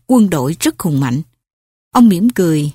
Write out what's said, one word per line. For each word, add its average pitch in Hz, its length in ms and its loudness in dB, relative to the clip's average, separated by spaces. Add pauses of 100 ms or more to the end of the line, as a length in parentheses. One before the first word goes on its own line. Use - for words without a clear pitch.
quân 226 220 2
đội 151 300 -4
rất - 200 -4
hùng 147 200 -2
mạnh. 135 220 -2 (720)
Ông 240 180 4
mỉm 196 200 0
cười 160 460 -2